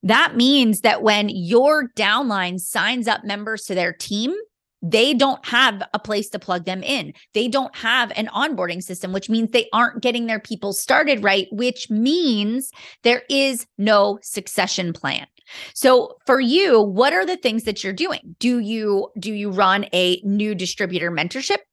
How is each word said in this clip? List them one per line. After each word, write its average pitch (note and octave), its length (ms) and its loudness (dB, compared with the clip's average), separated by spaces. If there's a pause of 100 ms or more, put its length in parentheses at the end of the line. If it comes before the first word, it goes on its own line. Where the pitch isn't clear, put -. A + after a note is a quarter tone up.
That B3 360 2
means B3 420 4
that - 240 2
when G#3 240 2
your A#3+ 640 2
downline G3+ 720 -2
signs G#3+ 480 -2
up G#3 160 -2
members G#3 400 -8
to G3 100 -4
their F3+ 160 0
team, G#3+ 420 -6 (520)
they A3 280 2
don't C4+ 320 0
have A#3+ 360 2 (120)
a G#3 60 -2
place G#3+ 280 -4
to - 100 -10
plug F3+ 280 -4
them F#3 180 -6
in. F3 300 -6 (200)
They A#3+ 140 0
don't B3+ 260 -2
have A#3 440 0
an A3 180 -2
onboarding F#3 480 -2
system, F#3 300 -8
which G3 160 -4
means A3+ 220 2
they A#3 200 0
aren't A#3 300 0
getting A#3+ 240 0
their A3 160 -4
people G3+ 320 -6
started C4+ 500 2
right, G3 300 2
which B3 360 -4
means A#3+ 800 0 (340)
there A#3+ 260 2
is C4+ 360 0 (120)
no G#3 440 2
succession F#3 720 -4
plan. C#3+ 340 -6 (480)
So B3+ 520 2
for C4+ 160 4
you, C4 400 4
what G#3+ 320 2
are F#4 120 0
the F4+ 120 -4
things A3+ 260 -2
that G#3 180 -6
you're G3 120 -6
doing? F#3 460 -6
Do B3 200 0
you, G#3 580 -2
do G3+ 160 -8
you G#3 180 -6
run F#3+ 420 2
a F3+ 320 2
new G#3 280 0
distributor F3+ 580 -4
mentorship F3 480 -4 (120)